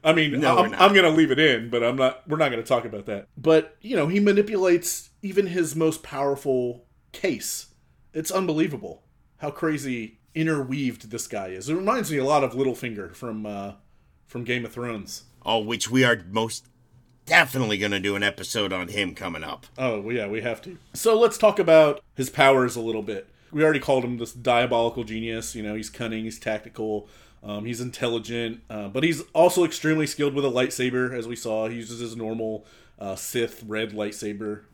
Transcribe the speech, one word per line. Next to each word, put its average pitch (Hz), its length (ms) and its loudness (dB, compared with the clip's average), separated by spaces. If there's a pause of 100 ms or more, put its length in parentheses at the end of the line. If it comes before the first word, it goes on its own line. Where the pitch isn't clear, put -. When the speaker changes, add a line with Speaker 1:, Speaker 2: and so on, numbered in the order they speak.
Speaker 1:
I - 100 6
mean, 147 260 2
Speaker 2:
No, - 180 6
Speaker 1:
I'm, 185 60 6
Speaker 2:
we're - 60 2
not. - 120 0
Speaker 1:
I'm 202 120 8
gonna 180 160 8
leave 156 220 4
it 127 80 4
in, 120 300 4
but 120 140 0
I'm 123 120 2
not, 131 320 0
we're 151 100 -2
not 147 140 2
gonna 113 120 -4
talk 120 220 2
about 104 220 -10
that. 101 200 -8 (100)
But, 156 440 4
you 233 140 -6
know, 151 120 2
he 190 120 2
manipulates 202 920 2 (140)
even 196 240 0
his 170 280 -2
most 160 280 0
powerful 135 840 -2 (260)
case. - 560 -6 (460)
It's 156 180 -6
unbelievable 156 720 -2 (340)
how 151 140 -8
crazy 131 680 -4 (160)
interweaved 139 720 -2
this 117 180 -8
guy 98 200 -8
is. 95 220 -10
It 160 60 0
reminds 196 360 -2
me 147 60 -2
a 131 80 0
lot 143 180 4
of 127 100 -2
Littlefinger 117 600 -4
from, 107 320 -10
uh, 101 260 -8 (540)
from 120 160 -10
Game 120 200 -4
of 110 80 -10
Thrones. 113 520 -10 (200)
Speaker 2:
Oh, 113 160 2
which 110 300 -4
we 127 140 6
are 117 260 2
most 110 380 -4 (580)
definitely 131 520 2
gonna 101 220 0
do 101 160 -2
an 101 80 -2
episode 98 480 -2
on 90 180 -4
him 92 260 -4
coming 82 280 -8
up. 73 220 -12 (120)
Speaker 1:
Oh, 120 240 -2
well, 113 140 -6
yeah, 104 120 -4
we 107 140 -6
have 117 220 -6
to. 175 140 -16 (160)
So 220 260 2
let's 233 180 4
talk 208 220 4
about 160 420 6 (140)
his 131 140 -4
powers 135 460 4
a 117 60 -6
little 110 200 -4
bit. 98 260 -8 (240)
We 151 120 0
already 156 160 4
called 131 240 2
him 120 140 -4
this 113 160 -10
diabolical 120 720 2
genius. 113 500 -8
You 110 80 -8
know, 107 120 -6
he's 110 140 -8
cunning, 113 360 -8
he's 110 140 -10
tactical, 107 680 -6 (340)
um, 104 240 -10
he's 120 140 -6
intelligent, 117 800 -6 (100)
uh, 104 200 -10
but 131 140 -2
he's 160 180 0 (120)
also 175 300 6
extremely 156 440 0
skilled 143 260 -2
with 139 100 0
a 135 60 2
lightsaber, 127 680 0
as 113 80 -6
we 120 120 -10
saw. 110 320 -2
He 120 80 -8
uses 117 220 -12
his 113 180 -8
normal, 110 480 -6 (340)
uh, 98 160 -8
Sith - 480 -4
red 110 280 -4
lightsaber. 104 720 -6 (100)